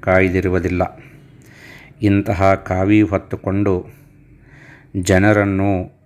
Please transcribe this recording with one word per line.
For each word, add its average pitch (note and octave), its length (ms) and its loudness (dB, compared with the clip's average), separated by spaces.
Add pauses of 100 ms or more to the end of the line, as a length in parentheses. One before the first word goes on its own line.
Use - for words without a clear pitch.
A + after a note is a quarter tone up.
ಕಾಯ್ದಿರುವುದಿಲ್ಲ. F#2 960 0 (1040)
ಇಂತಹ G2 520 2
ಕಾವಿ F#2+ 480 0
ಹೊತ್ತುಕೊಂಡು F#2+ 840 -4 (1120)
ಜನರನ್ನು G2 1040 0